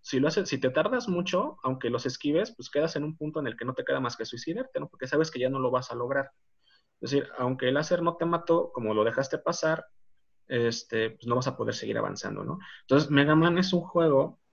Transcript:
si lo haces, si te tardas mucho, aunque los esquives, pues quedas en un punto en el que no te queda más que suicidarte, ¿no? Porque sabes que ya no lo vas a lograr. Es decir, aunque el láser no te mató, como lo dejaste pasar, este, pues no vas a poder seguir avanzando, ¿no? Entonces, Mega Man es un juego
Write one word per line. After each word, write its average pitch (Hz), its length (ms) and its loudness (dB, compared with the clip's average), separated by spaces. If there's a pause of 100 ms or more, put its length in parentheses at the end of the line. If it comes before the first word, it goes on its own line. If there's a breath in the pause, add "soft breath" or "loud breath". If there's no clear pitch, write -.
si - 200 -2
lo 143 80 4
haces, 185 200 0
si 135 100 -2
te 131 120 2
tardas 233 380 0
mucho, 185 540 -2
aunque 131 280 -2
los 120 160 -2
esquives, 151 500 -2
pues - 140 -14
quedas 160 260 0
en 147 80 -2
un 156 120 -6
punto 151 240 -6
en 139 60 -4
el 113 100 -6
que 117 100 -8
no 131 80 -6
te - 100 -4
queda 139 160 -2
más 123 160 -4
que 113 80 -6
suicidarte, 170 560 -8
¿no? 143 80 -10
Porque - 180 -12
sabes 156 240 0
que 131 80 -8
ya 127 120 2
no 135 80 -2
lo 127 120 2
vas 127 200 -2
a 117 40 -8
lograr. 135 360 -2 (720 soft breath)
Es 120 80 -6
decir, 139 260 0
aunque 127 320 0
el 127 60 2
láser 160 280 2
no 170 140 0
te - 80 -2
mató, 170 480 2
como 110 220 -2
lo 107 100 6
dejaste 135 320 0
pasar, 160 480 0 (600)
este, 113 640 0
pues - 160 -14
no 120 100 2
vas 127 100 0
a - 120 -4
poder 113 160 -2
seguir 110 240 -4
avanzando, 101 440 -4
¿no? 147 160 -6 (260 loud breath)
Entonces, 143 260 4
Mega 147 240 6
Man 170 240 6
es 185 160 0
un 175 80 2
juego 151 580 2 (120)